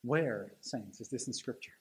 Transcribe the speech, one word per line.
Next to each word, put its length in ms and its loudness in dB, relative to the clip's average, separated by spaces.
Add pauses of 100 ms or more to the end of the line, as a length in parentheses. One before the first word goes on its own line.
Where, 580 4
saints, 400 -6
is 80 -10
this 180 -2
in 60 -2
Scripture? 480 -4